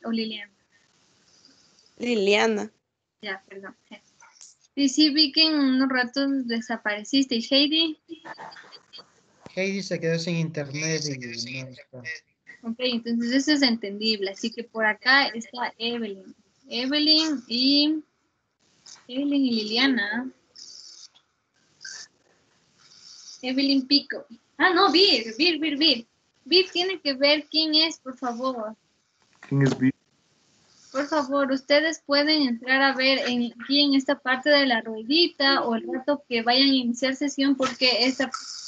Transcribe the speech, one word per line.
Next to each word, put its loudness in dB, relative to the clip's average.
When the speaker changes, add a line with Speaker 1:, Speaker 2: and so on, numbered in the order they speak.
Speaker 1:
o -6
Liliana? -6
Speaker 2:
Liliana. 0
Speaker 1:
Ya, -10
perdón. -18
Sí, 2
sí, 4
vi 2
que 2
en 0
unos 2
ratos -2
desapareciste. -2
¿Y -4
Heidi? 2
Speaker 3:
Heidi -2
se -6
quedó 0
sin -4
internet -4
y -10
no -14
está. -20
Speaker 1:
Ok, -8
entonces -2
eso 2
es 4
entendible. -2
Así -6
que -12
por -6
acá 2
está -8
Evelyn. -8
Evelyn 0
y... 2
Evelyn 0
y 2
Liliana. 0
Evelyn 2
Pico. -6
Ah, 4
no, 4
Vir, 2
Vir, 0
Vir, -4
Vir. 0
Vir 2
tiene -4
que -4
ver 2
quién -2
es, 0
por -14
favor. -6
Speaker 4:
¿Quién 0
es 2
Vir? 2
Speaker 1:
Por -2
favor, 0
ustedes 0
pueden 2
entrar 0
a 4
ver 2
en, -2
aquí 2
en 4
esta 2
parte 0
de 6
la 2
ruedita 0
o 0
el -4
rato -2
que -2
vayan 4
a 4
iniciar 0
sesión 0
porque 0
esta, -2